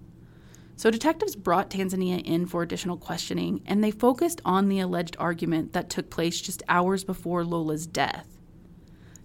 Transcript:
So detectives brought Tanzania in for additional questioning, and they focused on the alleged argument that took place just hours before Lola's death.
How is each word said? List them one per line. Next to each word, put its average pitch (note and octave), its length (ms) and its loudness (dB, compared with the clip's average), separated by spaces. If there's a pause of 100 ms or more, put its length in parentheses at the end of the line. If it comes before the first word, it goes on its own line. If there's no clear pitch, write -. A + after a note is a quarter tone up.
(760)
So - 160 4
detectives D#4+ 440 2
brought F#3+ 360 2
Tanzania F#3 520 0
in E3+ 220 0
for F3 160 -2
additional F3 360 -4
questioning, E3+ 680 -4
and G#3 180 2
they G#3+ 60 2
focused C4 560 2
on F#3+ 240 4
the G3 100 2
alleged F3+ 380 -2
argument E3 560 0
that E3+ 160 -2
took - 220 -6
place E3+ 280 -2
just - 300 -8
hours F#3 340 4
before F3 400 -2
Lola's D#3+ 440 -2
death. D3 400 -2 (960)